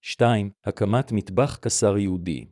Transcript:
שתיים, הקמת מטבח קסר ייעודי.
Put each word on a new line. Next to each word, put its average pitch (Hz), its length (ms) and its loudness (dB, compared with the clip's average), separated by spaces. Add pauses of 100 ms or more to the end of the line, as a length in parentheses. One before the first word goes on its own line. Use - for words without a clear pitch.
שתיים, 113 480 2 (140)
הקמת 110 480 0
מטבח 107 440 0
קסר 104 420 0
ייעודי. 87 540 -4